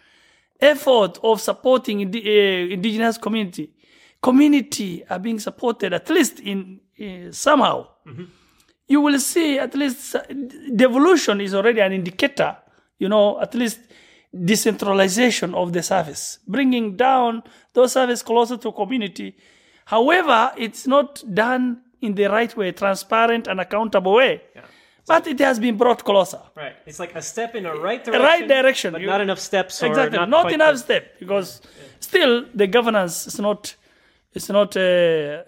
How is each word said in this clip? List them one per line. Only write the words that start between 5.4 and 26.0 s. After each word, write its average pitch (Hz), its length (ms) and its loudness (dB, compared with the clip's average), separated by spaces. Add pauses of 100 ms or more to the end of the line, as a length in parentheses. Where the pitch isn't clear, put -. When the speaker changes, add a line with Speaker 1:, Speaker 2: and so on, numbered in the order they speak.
Speaker 1:
at 170 180 -6
least 320 300 2
in, 190 400 -10 (200)
uh, 185 320 -14
somehow. 202 540 0 (200)
Speaker 2:
Mm-hmm. 160 180 -16 (640)
Speaker 1:
You 285 120 4
will 294 180 2
see 294 400 -2
at 262 160 -4
least 277 400 -4
s-, - 120 -6 (480)
devolution 254 640 4
is 196 140 -6
already 220 260 2
an 190 120 2
indicator, 185 640 -4 (420)
you 190 100 -2
know, 208 320 2
at 190 140 -6
least 233 260 -4 (760)
decentralization 196 960 0
of 175 180 -4
the 170 100 -4
service, 160 640 -6
bringing 233 500 0
down 240 460 0 (320)
those 247 180 4
services 247 300 0
closer 233 340 0
to 220 160 -8
community. 202 640 -6 (480)
However, 262 720 2
it's 220 300 -8
not 277 360 0 (100)
done 240 500 -2 (180)
in 214 140 -4
the 202 120 0
right 226 300 0
way, 185 160 -4
transparent 226 760 0
and 190 120 -4
accountable 202 540 0
way. 226 280 2 (120)
Speaker 2:
Yeah. - 80 -20 (440)
Speaker 1:
But 330 220 2
it 277 100 -6
has 262 220 2
been 233 160 0
brought 233 280 2